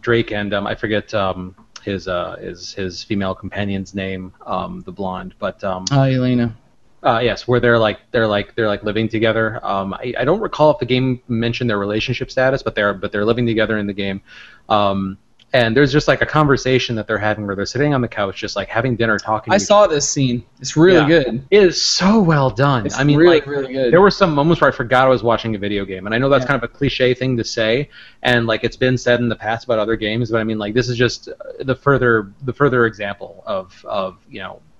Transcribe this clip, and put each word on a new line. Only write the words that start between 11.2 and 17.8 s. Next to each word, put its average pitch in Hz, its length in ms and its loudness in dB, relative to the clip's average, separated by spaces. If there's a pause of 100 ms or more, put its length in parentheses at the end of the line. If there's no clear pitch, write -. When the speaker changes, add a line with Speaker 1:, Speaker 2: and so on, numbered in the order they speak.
Speaker 1:
mentioned 117 420 -2
their 104 100 0
relationship 107 500 -4
status, 131 340 0
but 110 120 -4
they're, 104 180 2
but 98 180 -6
they're 104 140 -2
living 117 220 -4
together 110 300 -2
in 101 100 -4
the 101 60 -6
game. 98 280 -6 (480)
Um, 98 480 0 (380)
and 117 220 2
there's 139 140 4
just, 147 160 2
like, 139 160 2
a - 20 0
conversation 131 680 2
that 107 100 -4
they're 110 140 -2
having 107 260 -2
where 101 100 -4
they're 98 120 -4
sitting 147 260 0